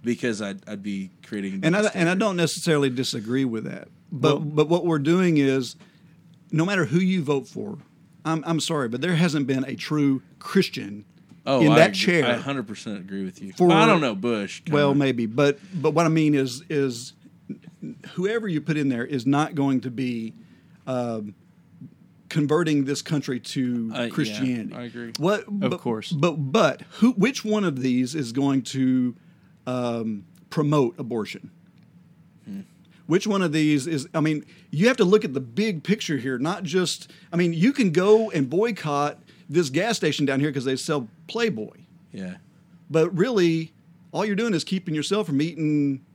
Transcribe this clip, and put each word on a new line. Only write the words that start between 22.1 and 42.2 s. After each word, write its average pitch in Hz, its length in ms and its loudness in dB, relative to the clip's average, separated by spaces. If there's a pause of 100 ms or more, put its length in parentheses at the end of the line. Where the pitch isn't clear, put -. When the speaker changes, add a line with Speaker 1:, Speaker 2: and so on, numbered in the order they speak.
Speaker 2:
converting 151 560 2
this 135 180 -4
country 139 360 -4
to 120 560 -4
Speaker 1:
Uh, 123 80 -4
yeah, 117 60 -4
Speaker 2:
Christianity. 120 680 -4
Speaker 1:
I 123 80 -10
agree. 117 360 -14
Speaker 2:
What, 190 280 -2
Speaker 3:
Of 202 120 -6
Speaker 2:
but, 170 200 0
Speaker 3:
course. 110 320 -4
Speaker 2:
but, 165 200 2 (200)
but 160 300 4 (120)
who? 240 180 4
Which 233 340 0
one 214 180 0
of 139 180 -2
these 127 340 0
is 123 160 -4
going 139 320 2
to, 127 520 0 (520)
um, 117 580 -4 (240)
promote 147 500 2
abortion? 113 520 -6 (960)
Speaker 1:
Hmm. 98 160 -12 (440)
Speaker 2:
Which 170 220 0
one 190 160 2
of 160 80 0
these 151 340 2
is? 156 300 -4
I 160 40 2
mean, 151 240 0 (280)
you 175 160 2
have 254 100 4
to 202 80 4
look 208 180 6
at 151 120 -6
the - 40 -2
big 143 440 -2
picture 180 340 -2
here, 123 220 -4
not 180 240 -4
just. 175 480 -2 (200)
I 175 40 -8
mean, 175 180 2
you 185 180 4
can 202 200 2
go 208 400 4
and 139 180 0
boycott 156 720 -2 (280)
this 151 220 2
gas 185 260 0
station 147 300 0
down 135 140 0
here 147 120 2
'cause 131 140 -6
they 135 100 0
sell 135 320 -4 (200)
Playboy. 202 500 -4 (340)
Speaker 1:
Yeah. 92 260 -12 (520)